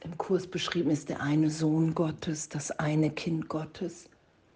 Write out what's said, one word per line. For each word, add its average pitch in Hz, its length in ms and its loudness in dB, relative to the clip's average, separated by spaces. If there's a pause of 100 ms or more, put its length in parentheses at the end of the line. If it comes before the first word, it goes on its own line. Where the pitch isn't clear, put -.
im 165 160 -10
Kurs - 300 0
beschrieben 170 420 0
ist, 143 180 0
der - 120 -6
eine 151 280 4
Sohn 160 460 2
Gottes, 156 540 -2
das - 240 -6
eine 151 380 2
Kind 160 380 -4
Gottes. 156 640 -8 (460)